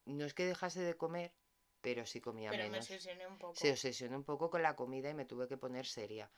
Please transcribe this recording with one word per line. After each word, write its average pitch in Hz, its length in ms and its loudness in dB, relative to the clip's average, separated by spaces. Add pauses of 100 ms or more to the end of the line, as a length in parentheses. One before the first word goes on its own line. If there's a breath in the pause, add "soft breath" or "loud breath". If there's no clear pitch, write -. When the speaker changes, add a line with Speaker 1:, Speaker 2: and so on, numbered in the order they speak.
Speaker 1:
no 143 200 0
es 143 80 -2
que 180 120 4
dejase 180 360 2
de 170 140 4
comer, 170 380 0 (480)
pero 117 240 2
sí 113 160 -6
comía 110 300 -2
Speaker 2:
Pero 107 120 2
me 104 60 0
Speaker 1:
menos. - 200 0
Speaker 2:
obsesioné 180 380 -6
un 196 100 -12
poco. 175 180 -8
Speaker 1:
Se 147 160 6
obsesionó 127 460 0
un 139 60 -4
poco 151 260 0
con 170 140 2
la 151 120 4
comida 131 340 -2
y 151 40 -2
me 143 120 -4
tuve 123 220 -2
que 131 100 -4
poner 127 280 -4
seria. 107 520 -6